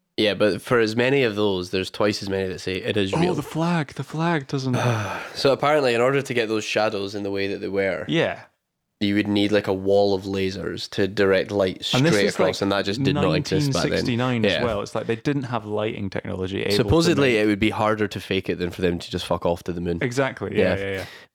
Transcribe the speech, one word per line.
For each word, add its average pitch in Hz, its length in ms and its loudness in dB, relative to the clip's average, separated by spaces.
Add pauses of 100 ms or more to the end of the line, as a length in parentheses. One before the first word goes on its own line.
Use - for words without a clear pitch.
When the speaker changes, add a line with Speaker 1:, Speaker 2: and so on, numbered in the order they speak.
(160)
Speaker 1:
Yeah, 104 180 2
but 104 280 2
for 123 180 2
as 110 160 2
many 131 260 4
of 110 140 2
those, 98 340 0
there's 92 200 -2
twice 107 320 0
as 98 60 -8
many 95 200 -2
that 90 120 -8
say 113 140 -6
it 104 220 -2
is 98 180 0
Speaker 2:
Oh, 160 60 0
Speaker 1:
real. 175 140 2
Speaker 2:
the 147 80 -2
flag. 165 520 -2
The 135 100 -8
flag 160 440 -2
doesn't 131 260 -2
Speaker 1:
<sighs> 113 600 -2
So 139 180 2
apparently, 139 420 2
in 117 60 2
order 135 220 2
to 127 120 -6
get 117 140 0
those 107 160 -2
shadows 104 500 0
in 101 80 -6
the 101 80 -4
way 98 180 -2
that 95 120 -4
they 95 80 -6
were, 95 400 -2
Speaker 2:
Yeah. 151 320 -2 (600)
Speaker 1:
you 101 140 2
would 101 140 2
need, 101 240 2
like, 104 160 2
a 101 40 0
wall 98 420 4
of 95 100 -4
lasers 95 680 -4
to 101 160 0
direct 95 460 2
light 95 420 0
Speaker 2:
And 131 100 4
this 160 100 4
Speaker 1:
straight 101 120 4
Speaker 2:
is, - 80 -2
Speaker 1:
across, - 260 0
Speaker 2:
like, - 20 0
Speaker 1:
and 98 100 0
that 98 120 0
just 101 200 -2
did 92 100 2
not 95 220 2
exist 147 360 0
back - 100 0
then. 151 80 0
Speaker 2:
nineteen 90 80 0
sixty-nine 120 460 0
as 98 100 4
Speaker 1:
Yeah. 71 100 0
Speaker 2:
well. 107 180 -2
It's 110 140 -10
like 110 100 -4
they 113 80 -2
didn't 139 300 -2
have 113 220 -4
lighting 104 440 -4
technology 92 520 -4
able - 80 -2
to 101 60 2
Speaker 1:
Supposedly, 139 580 4
Speaker 2:
make 107 100 4
Speaker 1:
it - 20 4
would 104 140 2
be 107 100 4
harder 107 380 0
to 107 100 -8
fake 95 300 -2
it 85 100 -2
than 87 120 -2
for 87 120 -6
them 87 160 2
to - 100 -10
just - 160 -6
fuck 87 220 -2
off 87 180 0
to 90 80 -6
the 85 80 -6
moon. 87 220 -2
Speaker 2:
Exactly. 120 560 -2
Yeah, 95 160 2
Speaker 1:
Yeah. 98 100 -4
Speaker 2:
yeah, 98 100 -6
yeah. 95 100 -6 (300)